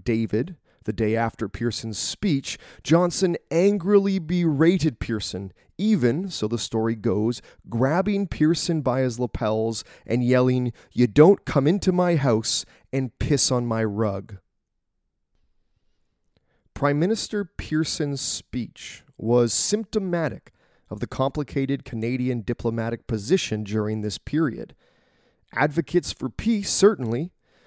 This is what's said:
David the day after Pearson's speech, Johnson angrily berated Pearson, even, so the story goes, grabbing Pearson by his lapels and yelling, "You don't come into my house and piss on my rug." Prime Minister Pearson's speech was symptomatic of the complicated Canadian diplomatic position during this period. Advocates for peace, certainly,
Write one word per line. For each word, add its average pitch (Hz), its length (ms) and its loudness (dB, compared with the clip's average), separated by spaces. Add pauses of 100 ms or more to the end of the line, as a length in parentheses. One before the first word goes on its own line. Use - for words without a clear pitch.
David 117 520 -2 (260)
the 107 100 -6
day 107 220 0
after 113 340 -2
Pearson's 113 480 -6
speech, - 640 -4 (240)
Johnson 175 540 2 (160)
angrily 196 680 4
berated 160 800 2
Pearson, 98 540 -6 (260)
even, 180 500 2
so 110 200 -4
the 113 100 -2
story 113 380 -2
goes, 110 440 -2 (280)
grabbing 175 580 0
Pearson 156 560 0
by 127 200 0
his 123 180 -4
lapels 110 640 -2 (200)
and 123 200 0
yelling, 127 480 2 (200)
"You 123 140 4
don't 151 380 8
come 139 240 2
into 180 240 0
my 180 240 2
house 120 480 0 (280)
and 131 280 -4
piss - 320 0
on 123 120 0
my 113 200 -2
rug." 101 540 -4 (2250)
Prime 143 240 0
Minister 202 460 -2
Pearson's 151 760 -4
speech - 840 -8 (120)
was 120 360 2
symptomatic 190 1000 -2 (380)
of 104 80 -8
the 120 80 -4
complicated 135 760 -2
Canadian 120 580 -4
diplomatic 113 640 -4
position 110 560 -2
during 107 380 -2
this 104 180 -4
period. - 560 -4 (760)
Advocates 156 600 0
for - 160 -8
peace, 208 420 -2
certainly, 139 640 2 (340)